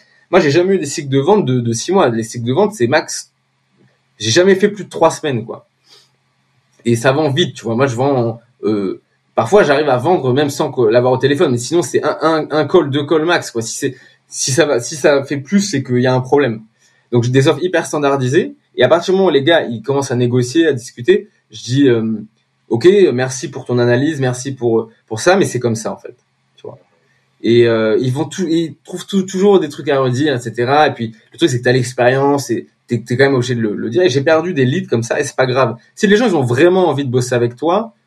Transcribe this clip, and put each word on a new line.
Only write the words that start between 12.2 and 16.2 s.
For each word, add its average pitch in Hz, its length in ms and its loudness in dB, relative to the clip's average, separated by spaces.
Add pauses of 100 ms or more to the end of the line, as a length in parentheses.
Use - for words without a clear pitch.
un, 156 280 0
un 151 160 0
call, 160 240 2
deux 139 140 -2
calls 156 200 0
max, 165 260 -2
quoi. 117 100 -6
Si - 160 -8
c'est, - 200 -6 (320)
si - 240 -6
ça 151 140 2
va, 123 140 0
si 160 160 -10
ça 143 280 2
fait 147 140 -6
plus, 196 220 0
c'est 139 220 -2
qu'il 123 180 -2
y 127 60 0
a 127 80 2
un 127 60 2